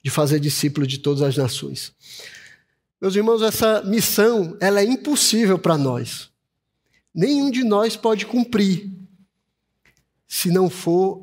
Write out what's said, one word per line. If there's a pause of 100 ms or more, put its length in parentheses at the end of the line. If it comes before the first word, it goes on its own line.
de
fazer
discípulo
de
todas
as
nações. (1080)
Meus
irmãos,
essa
missão,
ela
é
impossível
para
nós. (840)
Nenhum
de
nós
pode
cumprir (1400)
se
não
for